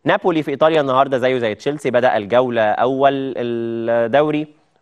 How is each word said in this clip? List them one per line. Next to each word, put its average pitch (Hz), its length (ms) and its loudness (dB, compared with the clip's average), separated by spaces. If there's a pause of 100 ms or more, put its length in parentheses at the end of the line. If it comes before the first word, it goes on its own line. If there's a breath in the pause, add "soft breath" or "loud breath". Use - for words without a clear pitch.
نابولي 170 380 0
في 160 80 -8
إيطاليا 156 300 2
النهاردة 135 380 2
زيه 127 200 0
زي 110 160 -2
تشيلسي، 143 360 -4
بدأ 120 260 2
الجولة 117 460 0
أول 135 760 0
الدوري 117 1080 -2 (360)